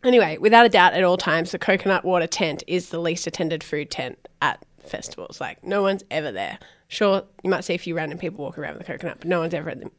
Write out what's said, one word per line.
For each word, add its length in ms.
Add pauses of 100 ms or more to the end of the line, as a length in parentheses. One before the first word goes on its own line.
Anyway, 340
without 280
a 20
doubt, 240
at 120
all 120
times, 360
the 60
coconut 460
water 220
tent 400
is 240
the 100
least 260
attended 380
food 260
tent 380 (140)
at 200 (180)
festivals. 600
Like, 240
no 180
one's 280
ever 200
there. 280 (300)
Sure, 340 (200)
you 80
might 140
see 100
a 40
few 180
random 220
people 260
walk 140
around 200
with 100
a 40
coconut, 280
but 80
no 120
one's 140
ever 160
at 100
the 180